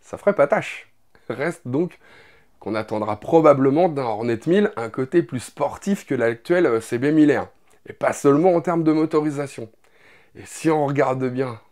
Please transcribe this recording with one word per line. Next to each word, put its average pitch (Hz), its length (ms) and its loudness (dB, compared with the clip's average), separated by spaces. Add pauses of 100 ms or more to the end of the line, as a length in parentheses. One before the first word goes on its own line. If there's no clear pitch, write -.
ça - 160 -14
ferait 202 160 0
pas 143 140 4
tâche. - 440 -4 (380)
Reste 139 360 -6
donc 147 340 -4 (600)
qu'on 104 160 -6
attendra 107 440 -4
probablement 151 680 4
d'un 139 140 -4
Hornet 113 440 -2
mille 202 300 2
un 113 120 -6
côté 131 320 -2
plus 127 200 -8
sportif - 640 -6
que 139 100 -4
l'actuel, 120 500 0
euh, 117 140 2
C 117 180 -6
B 131 100 -2
Miller. 147 420 4 (360)
Et - 60 -20
pas - 220 -2
seulement 160 420 4
en 165 60 0
termes 170 240 -2
de 156 80 4
motorisation. 151 760 -2 (680)
Et 101 100 -18
si - 240 -4
on 151 160 2
regarde 139 400 0
bien 127 340 -4 (120)